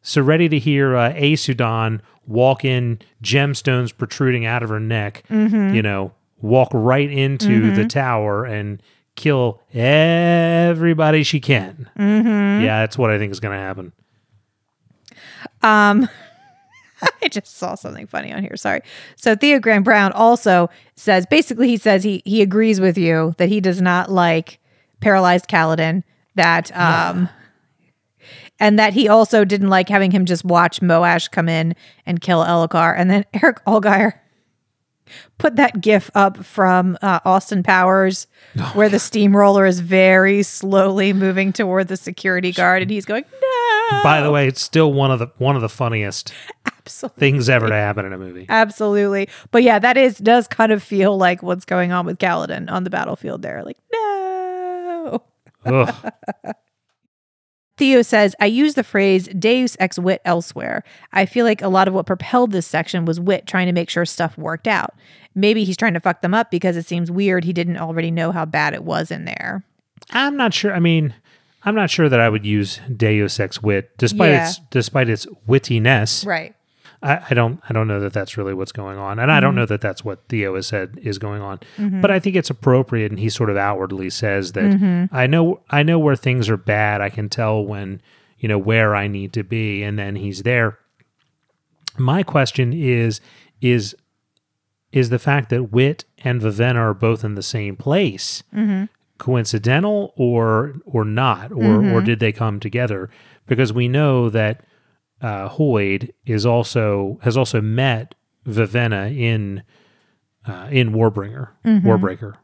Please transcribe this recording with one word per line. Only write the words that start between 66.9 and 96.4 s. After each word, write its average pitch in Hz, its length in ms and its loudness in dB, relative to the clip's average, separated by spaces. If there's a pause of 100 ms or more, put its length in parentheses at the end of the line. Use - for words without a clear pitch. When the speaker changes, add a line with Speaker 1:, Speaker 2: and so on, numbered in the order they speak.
Speaker 2:
weird 185 320 0
he 175 100 -4
didn't 175 260 -4
already 165 340 -4
know 165 180 -2
how 170 140 -4
bad 151 300 -2
it - 100 -12
was 160 260 -6
in - 140 -10
there." - 400 -10 (480)
Speaker 1:
I'm 285 240 -2
not 240 180 0
sure. 202 180 -2
I 180 60 -2
mean, 165 360 2 (500)
I'm 208 100 -2
not 202 160 0
sure 160 180 2
that 127 120 4
I 117 80 4
would 107 180 -2
use 104 320 -2 (180)
deus 107 440 0
ex 98 200 -6
wit, 104 380 -2
despite 175 320 4
Speaker 2:
Yeah. 147 180 2
Speaker 1:
its, 175 120 -8 (100)
despite 127 380 0
its 107 180 -4 (220)
wittiness. 120 760 0
Speaker 2:
Right. 170 300 -6 (480)
Speaker 1:
I, 143 260 0
I 135 60 0
don't, 120 340 0
I 113 60 -6
don't 110 120 0
know 104 140 -2
that 101 140 -6
that's 101 240 -6
really 98 160 -6
what's 95 180 -8
going 98 240 -12
on, 98 220 -8
and 127 120 0
I 151 80 4
don't 135 120 4
Speaker 2:
Mm-hmm. 135 80 0
Speaker 1:
know 120 80 0
that 104 160 -2
that's 98 240 -6
what 98 240 -10
Theo 98 240 -4
has 92 120 -6
said 98 360 -8
is 104 160 -6
going 104 240 -10
on. 98 160 -12 (180)
Speaker 2:
Mm-hmm. 196 240 -2
Speaker 1:
But 196 100 4
I 190 80 2
think 185 160 -2
it's 175 140 0
appropriate, 127 640 0
and 104 80 -8
he 110 80 -2
sort 107 220 -2
of 98 80 -2
outwardly 95 500 -4
says 98 440 -4
that, 101 120 -2
Speaker 2:
Mm-hmm. 190 500 0
Speaker 1:
"I 127 120 0
know, 165 420 0
I 147 140 0
know 165 160 2
where 147 180 2
things 123 320 -2
are 110 80 0
bad. 104 460 -2
I 101 80 -4
can 107 180 -8
tell 107 340 -2
when, 98 380 -8 (380)
you 113 100 -6
know, 104 80 0
where 107 400 2
I 101 100 -2
need 98 280 -8
to 110 80 -4
be," 104 400 -6
and 104 160 -6
then 101 180 -8
he's 95 280 -8
there. 117 340 0 (1200)
My 135 240 0
question 131 500 -2
is, 123 480 -2 (400)
is, 120 340 0 (960)
is 127 200 0
the 123 80 0
fact 139 320 -2
that 120 220 -4
Wit 131 340 0 (180)
and 123 160 -2